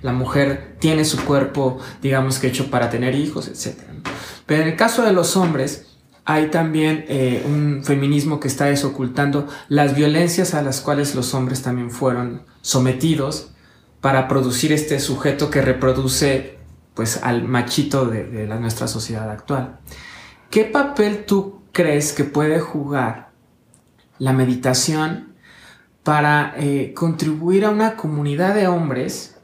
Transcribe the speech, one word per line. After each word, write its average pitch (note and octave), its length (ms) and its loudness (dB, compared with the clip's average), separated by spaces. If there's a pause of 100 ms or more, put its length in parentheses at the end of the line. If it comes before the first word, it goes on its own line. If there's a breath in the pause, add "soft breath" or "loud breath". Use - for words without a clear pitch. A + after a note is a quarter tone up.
La B2+ 120 -2
mujer C#3 640 0
tiene D#3 240 4
su - 220 -2
cuerpo, C#3 540 2 (220 loud breath)
digamos C3+ 380 2
que C3+ 80 0
hecho B2+ 220 -2
para A#2+ 200 0
tener B2 260 0
hijos, - 320 -2
etcétera, - 440 -12
¿no? - 100 -16 (440 loud breath)
Pero D3+ 160 2
en D#3+ 80 2
el E3 80 -4
caso A#3+ 260 2
de G#3+ 80 4
los F3 240 2
hombres, D3+ 520 0 (360)
hay D#3 280 0
también, D#3 580 0
eh, B2+ 360 0
un D3 380 0
feminismo C#3+ 560 2
que C#3+ 80 -4
está C#3+ 180 0
desocultando C#3+ 840 0 (200 loud breath)
las C#3+ 280 4
violencias E3 580 2
a D3+ 80 0
las C3+ 180 -2
cuales C#3+ 360 0
los B2+ 180 -2
hombres C3 300 -2
también B2 280 -2
fueron B2 520 -2 (180 soft breath)
sometidos C#3 880 0 (480 soft breath)
para C3+ 280 2
producir C3+ 440 2
este D3 280 0
sujeto C#3+ 500 0
que C#3 120 2
reproduce, C3 1000 0 (340)
pues, A2+ 300 -4
al A#2+ 220 0
machito B2+ 600 0
de, A2 200 -4
de G#2+ 220 -8
la, A2 120 -6
nuestra A2+ 280 -4
sociedad A2 440 -6
actual. B2+ 480 -6 (680 loud breath)
¿Qué A3+ 160 4
papel A3 600 0
tú - 460 -2
crees D3 420 0
que C#3 120 0
puede D3+ 340 0
jugar C#3 720 -4 (880)
la C3 140 0
meditación C3 1000 0 (680 loud breath)
para, D3 540 2
eh, C#3+ 380 -2
contribuir E3 680 2
a G#3 60 2
una A3 240 0
comunidad D3+ 580 0
de G#3 140 2
hombres D#3 760 -2